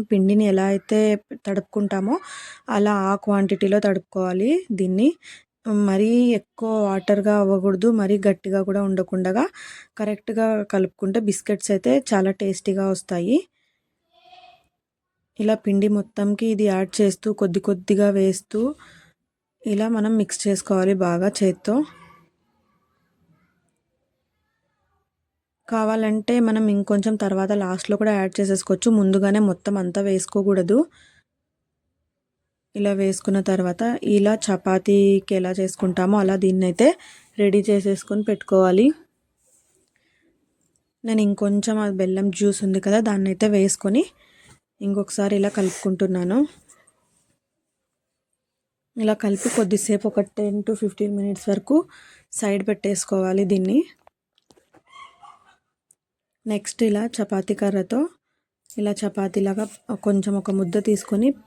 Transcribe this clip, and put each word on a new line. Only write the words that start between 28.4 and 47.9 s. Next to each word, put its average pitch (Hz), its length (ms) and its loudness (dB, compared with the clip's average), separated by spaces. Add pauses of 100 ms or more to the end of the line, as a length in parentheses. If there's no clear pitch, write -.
చేసేసుకోవచ్చు, 196 500 0
ముందుగానే 196 480 2
మొత్తం 202 400 0
అంతా 180 220 -4
వేసుకోకూడదు. 196 800 0 (2000)
ఇలా 202 180 0
వేసుకున్న 196 480 0
తర్వాత 185 420 -2 (220)
ఇలా 208 300 4
చపాతీకి 196 1000 2
ఎలా 185 180 0
చేసుకుంటామో 185 680 0
అలా 190 180 2
దీన్నైతే 185 500 2 (520)
రెడీ 202 220 4
చేసేసుకొని 202 640 0
పెట్టుకోవాలి. 196 640 4 (2250)
నేను 220 160 0
ఇంకొంచెం 202 580 0
ఆ 208 120 -2
బెల్లం 190 400 -2
జ్యూస్ 196 340 0
ఉంది 190 160 0
కదా, 208 200 2
దాన్నైతే 196 480 0
వేసుకొని 202 540 0 (800)
ఇంకొకసారి 202 560 -2
ఇలా 196 120 2
కలుపుకుంటున్నాను. 190 880 -2 (2500)